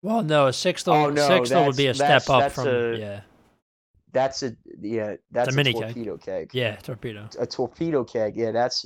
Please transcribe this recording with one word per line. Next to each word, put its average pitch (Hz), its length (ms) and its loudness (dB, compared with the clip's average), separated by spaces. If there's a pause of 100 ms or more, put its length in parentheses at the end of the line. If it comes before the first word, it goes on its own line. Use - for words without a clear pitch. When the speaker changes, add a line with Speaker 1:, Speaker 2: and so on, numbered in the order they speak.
Speaker 1:
Well, 220 220 -2
no, 151 240 4
a 131 40 4
sixtel, 180 440 0
Speaker 2:
Oh, 151 160 4
no, 147 300 4
Speaker 1:
sixtel 131 260 4
would 135 100 0
be 139 120 2
a 123 40 2
Speaker 2:
that's, 127 60 -2
Speaker 1:
step 143 100 2
Speaker 2:
that's, 143 220 4
Speaker 1:
up 131 140 6
Speaker 2:
that's 139 100 -4
Speaker 1:
from, 139 140 -2
Speaker 2:
a, 120 280 0
Speaker 1:
yeah. 104 240 -8 (920)
Speaker 2:
that's 131 300 -2
a, 120 140 -6 (240)
yeah, 104 360 -4 (180)
Speaker 1:
It's 120 120 0
Speaker 2:
that's - 20 -2
Speaker 1:
a 131 40 0
Speaker 2:
a 135 40 0
Speaker 1:
mini 135 180 2
keg. 113 200 -6
Speaker 2:
torpedo 107 220 -8
keg. 90 380 -8
Speaker 1:
Yeah, 113 220 -2
torpedo. 110 520 -12 (100)
Speaker 2:
A 120 80 -2
torpedo 135 580 -4
keg, 107 320 -4
yeah, 113 160 -2
that's, 120 340 -2